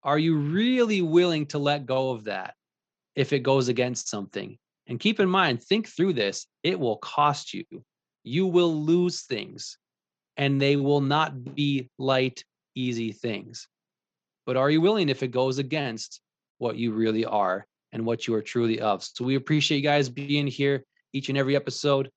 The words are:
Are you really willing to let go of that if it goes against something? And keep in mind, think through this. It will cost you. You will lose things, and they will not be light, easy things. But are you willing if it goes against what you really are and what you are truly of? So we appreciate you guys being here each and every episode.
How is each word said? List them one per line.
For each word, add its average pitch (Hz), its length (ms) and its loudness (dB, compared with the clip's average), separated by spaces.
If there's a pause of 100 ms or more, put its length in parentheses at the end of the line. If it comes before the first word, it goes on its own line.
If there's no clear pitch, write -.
Are 139 140 2
you 160 200 4
really 214 640 2
willing 165 460 4
to 151 120 -4
let 143 260 0
go 131 260 0
of 113 120 -6
that 98 300 -6 (600)
if 139 200 0
it 139 60 2
goes 131 280 2
against 123 420 -2
something? 98 480 -8 (320)
And 123 120 -8
keep 214 180 0
in 196 80 4
mind, 180 340 2
think 214 280 -2
through 180 240 0
this. 101 340 -2 (160)
It 180 160 -2
will 117 160 0
cost - 580 -2
you. 98 120 -10 (580)
You 170 240 0
will 175 260 4
lose 170 500 0
things, - 540 -10 (600)
and 139 240 2
they 143 160 4
will 143 240 2
not 139 540 -2
be 139 420 0
light, 131 480 0 (280)
easy 117 380 -4
things. 110 560 -10 (760)
But 127 100 -2
are 135 140 4
you 156 100 6
willing 185 300 4
if 135 140 -2
it 127 80 -4
goes 127 260 0
against 135 640 -6 (380)
what 117 180 -2
you 113 160 -2
really 110 320 0
are 98 420 0 (240)
and 113 140 -6
what 113 220 -4
you 117 80 0
are 107 60 0
truly 113 380 0
of? 104 240 -2
So - 220 -8
we 135 100 0
appreciate 147 440 2
you 139 40 -4
guys 147 240 4
being 143 400 -2
here 139 380 0 (260)
each 135 160 -6
and 139 100 0
every 139 200 2
episode. 135 600 0